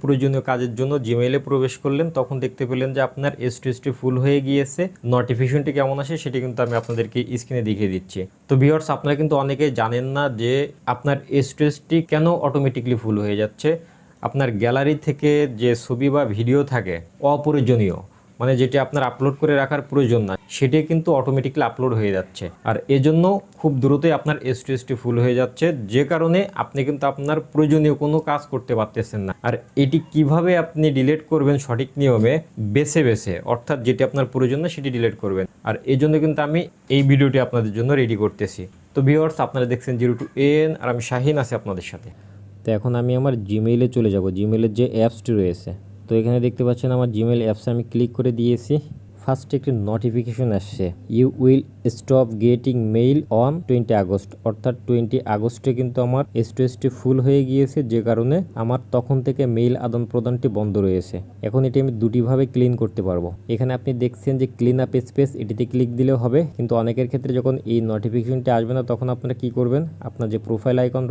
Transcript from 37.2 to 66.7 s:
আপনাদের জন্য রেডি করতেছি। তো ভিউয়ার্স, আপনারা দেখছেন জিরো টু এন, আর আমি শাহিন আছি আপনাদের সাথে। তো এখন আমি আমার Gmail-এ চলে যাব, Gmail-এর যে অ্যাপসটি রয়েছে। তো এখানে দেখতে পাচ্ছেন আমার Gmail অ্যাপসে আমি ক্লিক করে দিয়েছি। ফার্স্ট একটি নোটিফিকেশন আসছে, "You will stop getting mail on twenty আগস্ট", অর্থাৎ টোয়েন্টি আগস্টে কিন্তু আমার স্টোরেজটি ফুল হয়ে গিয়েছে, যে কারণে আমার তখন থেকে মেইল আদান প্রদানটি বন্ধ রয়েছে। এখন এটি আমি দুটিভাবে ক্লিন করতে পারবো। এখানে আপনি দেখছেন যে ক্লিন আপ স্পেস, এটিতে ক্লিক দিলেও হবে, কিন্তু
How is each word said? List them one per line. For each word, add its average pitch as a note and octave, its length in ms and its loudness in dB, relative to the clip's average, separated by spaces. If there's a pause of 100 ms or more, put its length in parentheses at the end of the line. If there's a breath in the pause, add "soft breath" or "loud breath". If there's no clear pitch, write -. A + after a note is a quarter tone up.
আপনাদের A2 300 -2
জন্য A#2+ 140 0 (100)
রেডি A2+ 220 0
করতেছি। G2+ 400 -4 (320)
তো D3 120 -6
ভিউয়ার্স, D#3 300 2 (100)
আপনারা B2+ 260 -2
দেখছেন B2 280 -4
জিরো B2 200 2
টু C3 40 -10 (240)
এন, D#3 220 2 (100)
আর A#2+ 120 -4
আমি A#2+ 180 -4
শাহিন C3 320 0
আছি A2+ 180 -6
আপনাদের F#2 320 -8
সাথে। - 180 -16 (540 loud breath)
তো - 120 -8
এখন B2 240 -2
আমি B2 200 0
আমার C3+ 140 0 (140)
Gmail-এ A#2 480 2
চলে A2+ 180 4
যাব, F#2+ 100 2 (120)
Gmail-এর G#2+ 420 2
যে B2 80 4 (100)
অ্যাপসটি A2+ 420 0
রয়েছে। F2+ 320 -2 (360)
তো - 140 -4
এখানে A#2+ 260 2
দেখতে B2 200 -2
পাচ্ছেন B2 300 0
আমার B2 180 2
Gmail A#2 320 2
অ্যাপসে G#2+ 280 -2
আমি A#2 180 -2
ক্লিক A#2+ 260 2
করে B2+ 120 2 (100)
দিয়েছি। A#2+ 340 0 (500)
ফার্স্ট - 340 -2
একটি C#3 120 -4 (200)
নোটিফিকেশন A#2 580 -2 (100)
আসছে, G2 260 -6 (320)
"You B2+ 100 6 (160)
will C3 200 6 (340)
stop C3 300 2 (180)
getting B2 340 2 (180)
mail C3 220 4 (260)
on C#3 80 2 (140)
twenty A#2 360 0
আগস্ট", F#2+ 280 -2 (180)
অর্থাৎ A2 260 -4 (120)
টোয়েন্টি A#2+ 320 0 (160)
আগস্টে A#2 440 -2
কিন্তু B2+ 280 -4
আমার C3 180 0 (220)
স্টোরেজটি B2+ 420 -2 (100)
ফুল C3 180 2 (100)
হয়ে C#3 240 4
গিয়েছে, C3+ 280 0 (140)
যে A#2 160 2
কারণে A#2 280 2 (260)
আমার B2 180 -2 (140)
তখন B2 220 0 (100)
থেকে C3+ 160 0 (140)
মেইল A#2+ 180 2 (120)
আদান A#2+ 160 -2 (100)
প্রদানটি B2 360 0 (100)
বন্ধ G#2 160 0 (120)
রয়েছে। F#2 300 0 (300)
এখন B2+ 220 0
এটি B2 160 0
আমি C3 80 0 (100)
দুটিভাবে B2 420 2 (100)
ক্লিন B2 180 4 (100)
করতে G#2+ 260 -2
পারবো। F2 200 -2 (260)
এখানে B2+ 240 0
আপনি C3+ 120 -6 (140)
দেখছেন B2+ 360 -2
যে C3 60 0 (120)
ক্লিন B2+ 260 2
আপ - 80 -4 (160)
স্পেস, C#3 220 0 (120)
এটিতে A2 300 -4
ক্লিক B2 260 0
দিলেও C3 260 2
হবে, B2+ 160 2 (160)
কিন্তু A#2+ 160 -2 (100)